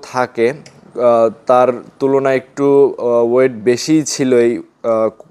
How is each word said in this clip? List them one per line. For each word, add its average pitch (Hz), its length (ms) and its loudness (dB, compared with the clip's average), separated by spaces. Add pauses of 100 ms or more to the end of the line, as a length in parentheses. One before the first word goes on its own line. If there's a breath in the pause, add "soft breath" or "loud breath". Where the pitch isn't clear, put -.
থাকে, 120 480 -4
আহ, 120 800 -2 (160)
তার 123 220 4 (300)
তুলনায় 135 380 0
একটু, 139 640 0
আহ, 117 80 -8
ওয়েট 120 460 0
বেশিই 123 500 -2
ছিল 131 360 0
এই, 120 200 2
আহ, 110 500 -4 (220)